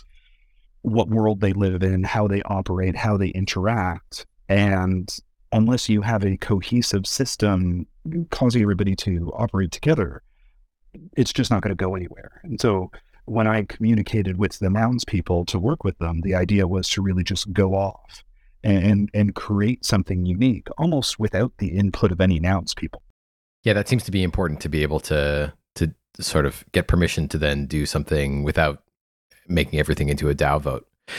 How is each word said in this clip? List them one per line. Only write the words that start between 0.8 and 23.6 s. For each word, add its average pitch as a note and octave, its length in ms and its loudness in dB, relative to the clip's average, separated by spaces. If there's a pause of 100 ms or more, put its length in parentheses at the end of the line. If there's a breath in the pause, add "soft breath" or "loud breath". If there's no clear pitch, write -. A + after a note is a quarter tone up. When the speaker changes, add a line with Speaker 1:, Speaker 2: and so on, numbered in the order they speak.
Speaker 1:
what A2 280 2
world G#2+ 320 2
they G2 120 2
live F#2+ 300 0
in, F#2+ 200 2
how G#2 240 0
they G2+ 160 0
operate, F#2 520 -2
how G#2+ 220 0
they G2 100 2
interact. F#2 1000 -4 (220)
And F#2+ 640 2 (380)
unless A2+ 380 2
you G#2+ 120 4
have G#2 220 0
a G2 140 0
cohesive G2+ 680 0
system F#2 800 0 (460)
causing A#2+ 300 2
everybody G2 340 2
to F2 400 -2
operate F#2+ 360 -2
together, G#2+ 520 0 (920)
it's B2+ 160 2
just B2+ 180 -2
not G2+ 100 2
gonna G2 140 -2
go F#2 200 -2
anywhere. - 480 -12
And - 160 -8
so G2 320 0 (340 loud breath)
when A2 200 0
I A2 200 2
communicated G#2 720 0
with F#2+ 200 -2
the F#2+ 120 0
nouns A2+ 360 2
people F2 400 0
to - 140 -2
work B2 240 0
with F#2+ 160 -2
them, E2+ 220 -2
the F#2+ 120 0
idea F#2 320 2
was F#2 240 -2
to - 140 -2
really F#2 220 0
just - 280 -4
go G2 220 2
off - 480 -4 (400)
and, G2 200 4
and, G2+ 300 4
and G#2 220 2
create G#2 500 0
something F#2 400 0
unique, G2+ 440 0 (100)
almost D#3 400 0
without A2 400 0
the F#2 180 -2
input G2+ 340 2
of F2+ 100 -2
any F#2 180 4
nouns F2+ 340 0
people. - 300 -10 (600)